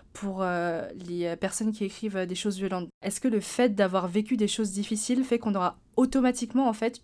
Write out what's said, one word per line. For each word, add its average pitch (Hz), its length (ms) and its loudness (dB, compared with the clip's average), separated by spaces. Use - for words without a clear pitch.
pour, 190 300 -4
euh, 175 440 0
les, 175 180 -2
euh, 170 100 -2
personnes 190 360 -2
qui 214 120 -4
écrivent, 202 320 -4
euh, 185 100 0
des 180 80 -4
choses 196 220 -2
violentes ? 185 320 -4
Est-ce - 180 -4
que 262 80 2
le 220 120 2
fait 247 340 0
d'avoir 190 340 2
vécu 214 280 0
des 208 120 4
choses 208 240 -2
difficiles 214 500 0
fait 240 160 2
qu'on 226 160 0
aura 180 240 0
automatiquement, 254 720 4
en 226 40 2
fait, 220 320 -2